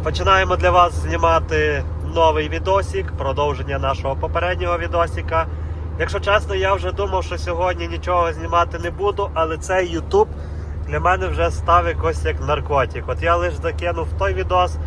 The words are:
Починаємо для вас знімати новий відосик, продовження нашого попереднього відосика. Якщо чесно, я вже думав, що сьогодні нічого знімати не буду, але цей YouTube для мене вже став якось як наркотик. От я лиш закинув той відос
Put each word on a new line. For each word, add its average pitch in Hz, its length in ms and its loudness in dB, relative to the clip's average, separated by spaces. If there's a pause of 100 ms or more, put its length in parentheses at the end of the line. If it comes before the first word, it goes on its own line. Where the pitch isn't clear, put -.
Починаємо 185 520 2
для 180 160 4
вас 175 220 6
знімати 156 880 0 (320)
новий 156 340 4
відосик, 185 680 -2
продовження 139 600 -2
нашого 135 360 0
попереднього 175 640 -2
відосика. 165 720 0 (520)
Якщо 170 200 -2
чесно, 202 360 2
я 190 180 2
вже 180 180 -2
думав, 185 320 -2
що 180 140 -6
сьогодні 175 500 -2
нічого 175 460 0
знімати 170 460 0
не 170 120 -4
буду, 196 420 -2
але 160 240 0
цей 180 400 0
YouTube 196 300 2 (600)
для 147 120 -2
мене 180 280 2
вже 165 240 0
став 170 360 4
якось 160 380 -2
як 156 160 -2
наркотик. 135 680 0
От 127 140 -4
я 170 140 4
лиш 175 180 0
закинув 165 540 -2 (120)
той 196 140 2
відос 180 540 2